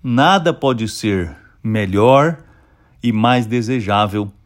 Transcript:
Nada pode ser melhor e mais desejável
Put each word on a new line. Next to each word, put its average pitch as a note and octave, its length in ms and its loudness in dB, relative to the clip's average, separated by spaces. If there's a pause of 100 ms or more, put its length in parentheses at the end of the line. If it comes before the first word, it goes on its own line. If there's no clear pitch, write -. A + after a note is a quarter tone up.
Nada D#3+ 500 2
pode A#2+ 340 -2
ser F#2+ 480 -4 (280)
melhor A2 800 2 (580)
e A#2+ 100 -2
mais A#2 340 0
desejável G#2+ 840 -2 (140)